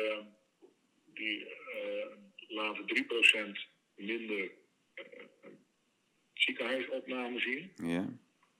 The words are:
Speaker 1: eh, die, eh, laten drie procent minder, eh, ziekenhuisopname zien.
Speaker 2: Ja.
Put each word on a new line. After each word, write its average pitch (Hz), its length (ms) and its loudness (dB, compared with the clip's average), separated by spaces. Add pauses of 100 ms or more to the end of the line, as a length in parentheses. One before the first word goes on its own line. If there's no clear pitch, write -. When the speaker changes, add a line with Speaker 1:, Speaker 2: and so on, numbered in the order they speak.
Speaker 1:
eh, 107 160 2 (960)
die, 107 340 0
eh, 104 580 -4 (420)
laten 107 380 -2
drie 123 180 2
procent 110 600 4 (280)
minder, 104 560 -2 (440)
eh, - 100 -12 (1300)
ziekenhuisopname 127 1080 2
zien. 131 360 -2
Speaker 2:
Ja. 85 320 2 (520)